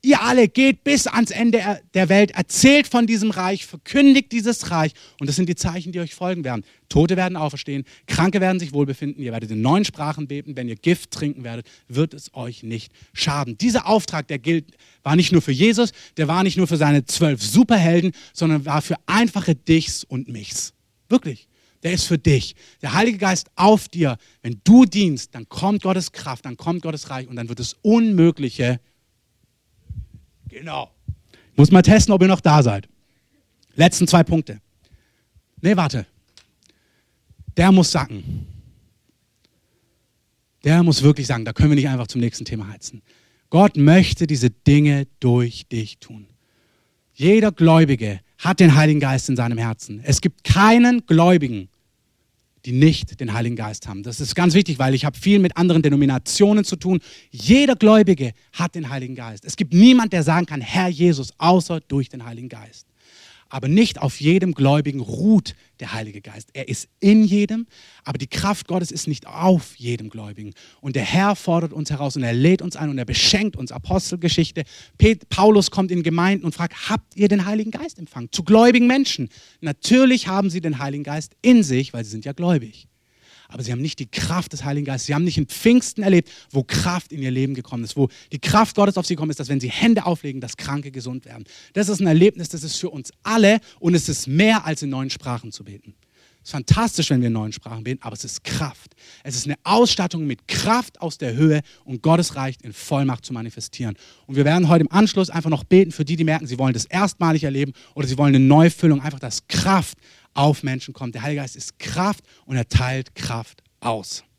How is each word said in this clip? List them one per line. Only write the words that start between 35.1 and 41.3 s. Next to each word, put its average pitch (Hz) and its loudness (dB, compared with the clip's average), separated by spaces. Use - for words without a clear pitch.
Nee, 202 2
warte. 139 -2
Der 185 6
muss 180 4
sacken. 120 -6
Der 165 4
muss 156 2
wirklich 143 4
sagen, 117 -4